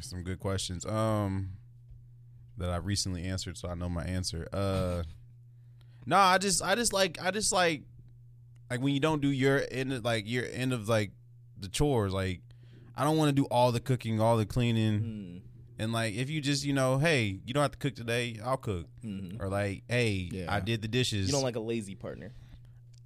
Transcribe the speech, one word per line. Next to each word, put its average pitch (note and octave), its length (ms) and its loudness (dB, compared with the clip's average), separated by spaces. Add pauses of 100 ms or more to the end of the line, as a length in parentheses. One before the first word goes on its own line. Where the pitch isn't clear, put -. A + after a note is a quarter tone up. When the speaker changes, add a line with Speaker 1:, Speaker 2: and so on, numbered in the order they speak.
Speaker 1:
some F2+ 200 -10
good F2+ 160 -6
questions, F#2 460 -4
um, G2+ 680 -2 (1040)
that F2 100 -4
I F2+ 80 -2
recently F2+ 480 -2
answered, F#2 320 -6
so - 140 -10
I F2 40 -6
know F2 140 -4
my E2+ 160 -4
answer. F2 480 -4
Uh, F#2 520 0 (1000)
no, D#3 140 4
I F#3 180 8
just, F#3+ 260 2
I F3 120 2
just A3+ 180 2
like, G3 300 2
I F3+ 80 2
just G3 220 -2
like, E3+ 320 2 (840)
like, B2 120 -2
when C#3+ 100 2
you C#3 80 2
don't D3+ 220 2
do C#3 80 4
your C#3 400 4
end C3 240 -4
of, A#2 100 -6
like, A2+ 240 0
your A#2+ 240 0
end B2+ 220 0
of, A2 160 -4
like, A2 200 4 (480)
the F#2+ 120 -10
chores. A#2+ 420 2
Like, F#2+ 300 -2 (520)
I B2+ 80 -4
don't D3+ 140 4
wanna D3+ 160 4
do C#3 140 4
all B2 260 4
the A#2 80 -2
cooking, A#2 400 0
all A2+ 160 6
the A2 80 4
cleaning. A2 560 2
Speaker 2:
Mm. G2+ 400 -6 (380)
Speaker 1:
And, A2+ 140 -4
like, A2+ 220 -2
if B2+ 140 -2
you D#3 120 -2
just, C#3 240 0
you C#3+ 80 0
know, C3+ 260 2
"Hey, B2+ 480 2
you A#2+ 80 -8
don't D3 80 4
have C#3 100 2
to - 60 -16
cook C#3 160 -2
today, A#2 500 -2
I'll C3 120 0
cook." F#2+ 300 -4 (180)
Speaker 2:
Mm-hmm. G2 360 -8
Speaker 1:
Or, G2 80 -4
like, G2+ 400 -2
"Hey, G#2+ 440 0
Speaker 3:
Yeah. F#2 200 -4
Speaker 1:
I G2+ 80 0
did G#2 220 -2
the A2 60 -6
dishes." A2 380 0
Speaker 2:
You C3+ 60 0
don't C#3 120 2
like A#2+ 120 -2
a A#2+ 40 -2
lazy A2 340 -4
partner? E2 380 -12 (720)